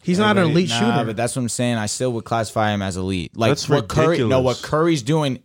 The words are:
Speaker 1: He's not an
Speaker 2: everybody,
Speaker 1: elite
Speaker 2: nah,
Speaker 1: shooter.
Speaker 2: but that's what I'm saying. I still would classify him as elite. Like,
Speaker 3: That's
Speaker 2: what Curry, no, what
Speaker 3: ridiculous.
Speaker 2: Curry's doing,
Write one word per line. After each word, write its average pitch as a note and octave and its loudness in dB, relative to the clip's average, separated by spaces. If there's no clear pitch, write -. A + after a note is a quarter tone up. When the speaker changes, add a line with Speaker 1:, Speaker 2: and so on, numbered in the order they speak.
Speaker 1:
He's F3+ 0
not G#3+ 2
an F#3 4
Speaker 2:
everybody, D#3 2
Speaker 1:
elite E3 -4
Speaker 2:
nah, - -2
Speaker 1:
shooter. - 2
Speaker 2:
but G2+ -6
that's A#2 -2
what C3 -4
I'm A#2 -2
saying. A#2+ -2
I G#2+ -2
still B2+ -2
would A2+ -6
classify A2 0
him G2+ -2
as F#2 -4
elite. F#2 -4
Like, A2+ 4
Speaker 3:
That's - -2
Speaker 2:
what C#3+ 2
Curry, D#3 2
no, C3 2
what B2+ 2
Speaker 3:
ridiculous. - -14
Speaker 2:
Curry's D#3 0
doing, C#3 0